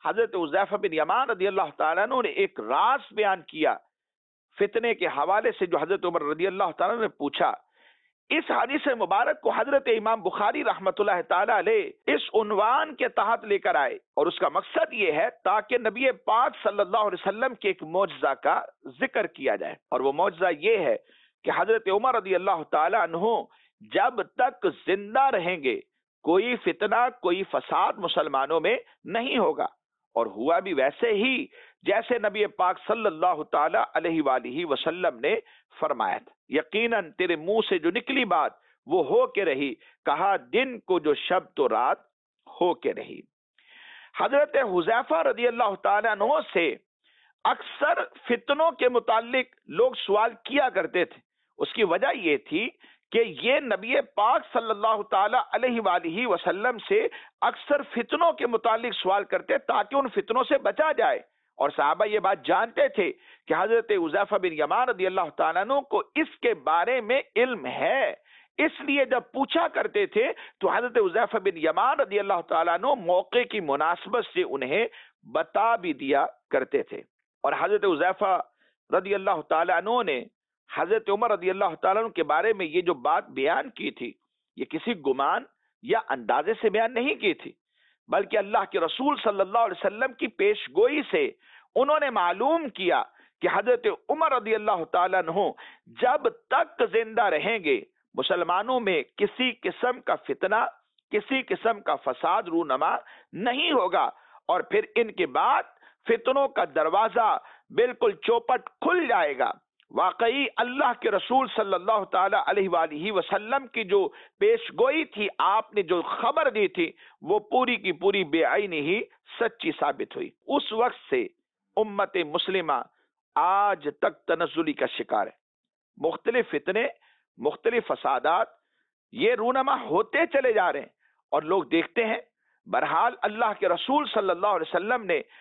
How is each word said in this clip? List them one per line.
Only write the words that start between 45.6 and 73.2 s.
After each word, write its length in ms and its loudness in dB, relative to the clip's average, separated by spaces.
تعالیٰ 280 2
عنہ 280 2
سے 160 2
اکثر 580 -2
فتنوں 440 0
کے 160 0
متعلق 680 0
لوگ 140 4
سوال 260 2
کیا 300 2
کرتے 300 0
تھے۔ 160 -8
اس 140 -4
کی 200 2
وجہ 240 2
یہ 200 2
تھی 200 -2
کہ 100 2
یہ 200 2
نبی 380 -2
پاک 360 2
صلی 180 -2
اللہ 400 0
تعالیٰ 320 2
علیہ 320 0
وآلہ 420 0
وسلم 520 -2
سے 180 2
اکثر 320 -2
فتنوں 380 2
کے 160 -2
متعلق 480 0
سوال 340 0
کرتے 280 -2
تاکہ 280 -2
ان 180 2
فتنوں 340 0
سے 160 4
بچا 340 2
جائے، 200 2
اور 180 2
صحابہ 300 2
یہ 140 0
بات 260 0
جانتے 500 2
تھے 140 2
کہ 100 0
حضرت 340 2
حذیفہ 500 0
بن 100 0
یمان 360 0
رضی 180 -2
اللہ 300 0
تعالیٰ 260 2
عنہ 180 0
کو 120 0
اس 280 -2
کے 120 2
بارے 360 2
میں 200 0
علم 300 0
ہے، 340 0
اس 220 -2
لیے 240 0
جب 180 0
پوچھا 420 0
کرتے 320 0
تھے 140 2
تو 120 2
حضرت 260 -2
حذیفہ 460 2
بن 200 0
یمان 360 2
رضی 180 0
اللہ 300 0
تعالیٰ 260 2
عنہ 200 0
موقع 440 2